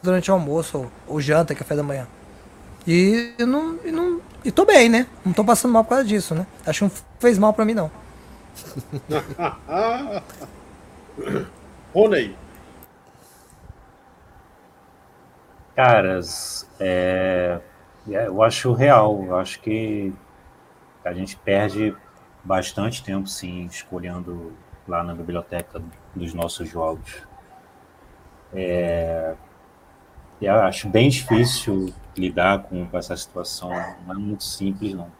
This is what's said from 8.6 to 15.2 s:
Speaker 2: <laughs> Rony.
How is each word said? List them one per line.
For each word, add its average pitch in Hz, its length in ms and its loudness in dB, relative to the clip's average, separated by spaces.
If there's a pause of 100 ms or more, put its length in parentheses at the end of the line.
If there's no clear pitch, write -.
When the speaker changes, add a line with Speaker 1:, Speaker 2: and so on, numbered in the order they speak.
Speaker 2:
<laughs> 190 1160 -4 (1700)
Rony. 170 400 4 (3500)